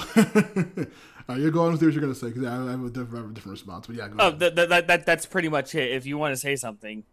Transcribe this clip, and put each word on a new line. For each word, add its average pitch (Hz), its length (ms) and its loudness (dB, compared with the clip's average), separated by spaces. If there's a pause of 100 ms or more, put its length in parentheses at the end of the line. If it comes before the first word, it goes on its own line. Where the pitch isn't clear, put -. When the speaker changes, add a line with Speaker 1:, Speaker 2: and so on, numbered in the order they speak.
Speaker 1:
<laughs> - 120 -6
uh, - 1200 0
you're 151 160 2
going 170 220 4
with 156 80 0
what 160 120 6
you're 147 80 -2
gonna 135 140 -2
say, 120 160 -8
'cause 127 140 -6
I, 127 220 -4
I 123 40 -6
have 127 140 -6
a 120 40 -6
diff-, 120 240 -8
I 120 40 -10
have 110 140 -12
a - 20 -14
different 104 240 -14
response, 92 300 -14
but 117 80 -12
yeah, 107 140 -10
go 101 100 -14
Speaker 2:
Oh, 202 80 6
Speaker 1:
ahead. 151 120 -2
Speaker 2:
th-, 170 160 4
th-, 170 140 4
that, 175 180 4
that, 175 180 4
that's 165 200 2
pretty 165 240 -2
much 143 260 -2
it, 131 160 0
if 131 140 -4
you 143 120 -6
wanna 147 200 -2
say 139 180 -2
something. 107 580 -10